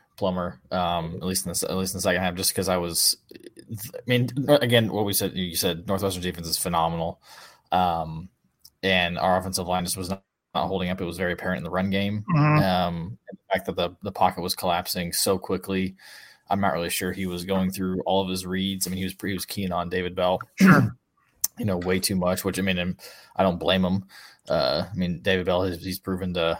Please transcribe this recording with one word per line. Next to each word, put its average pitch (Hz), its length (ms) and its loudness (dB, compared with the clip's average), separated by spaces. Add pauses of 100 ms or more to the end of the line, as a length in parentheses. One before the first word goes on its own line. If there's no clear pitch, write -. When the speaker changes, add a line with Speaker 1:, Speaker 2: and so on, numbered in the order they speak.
(180)
Speaker 1:
Plummer, 90 420 -2 (120)
um, 85 440 -2
at - 80 -10
least 92 220 -2
in 87 80 -6
the, - 160 -2
at 92 80 -2
least 92 160 -2
in 95 40 -6
the 90 40 -6
second 90 200 2
half, 90 140 0
just 92 200 0
'cause 95 140 -2
I 90 80 2
was, 85 400 0 (800)
I - 120 -10
mean, 123 220 2 (180)
again, 120 440 6
what 107 140 2
we 101 80 0
said, 98 220 0
you 90 200 -4
said 85 320 -2
Northwestern 95 360 0
defense 85 240 -4
is 82 100 -2
phenomenal. 82 640 0 (500)
Um, 85 580 0 (540)
and 90 360 2
our 92 180 4
offensive 92 300 -2
line 90 180 0
just 90 120 -4
was 90 120 -6
not, 95 140 -6 (320)
not 80 120 0
holding 92 220 -2
up. 92 120 -4
It 92 40 -4
was 85 120 -8
very 90 160 -2
apparent 90 260 -4
in 71 40 -8
the 85 60 -6
run 92 200 0
game. 101 340 -2 (100)
Speaker 2:
Mm-hmm. 147 300 4
Speaker 1:
Um, 90 540 0 (120)
and 95 80 -16
the - 160 -6
fact 90 140 -2
that 95 80 -4
the, 87 160 -2 (120)
the 104 80 -6
pocket 92 300 2
was 90 140 -4
collapsing 87 580 -2
so 98 240 2
quickly, 95 580 -2 (540)
I'm 98 120 0
not 98 120 2
really 85 160 -2
sure 90 220 -2
he 92 160 -6
was 87 180 -4
going 92 260 0
through 92 340 -2
all 95 160 2
of 92 80 -2
his 92 160 -4
reads. 95 420 -2
I - 20 -6
mean, 92 100 -4
he 95 40 -2
was, 92 180 -6
he 98 120 -4
was 90 120 -6
keying 95 280 -4
on 87 160 -2
David 90 260 -2
Bell, 90 240 2 (100)
<clears throat> - 100 -20
Speaker 2:
Sure. 151 360 8 (640)
Speaker 1:
you 123 60 -4
know, 95 120 0
way 90 220 0
too 95 160 0
much, 92 300 0
which, 90 140 -2
I - 20 0
mean, 95 160 0
and 90 220 -4 (360)
I 98 80 4
don't 90 160 4
blame 95 240 4
him. 95 220 0 (420)
Uh, 73 420 2
I 98 60 -10
mean, 87 260 -2
David 92 240 2
Bell, 90 180 2
has, 90 200 -4
he's 92 160 -6
proven 92 360 -4
to, 82 240 0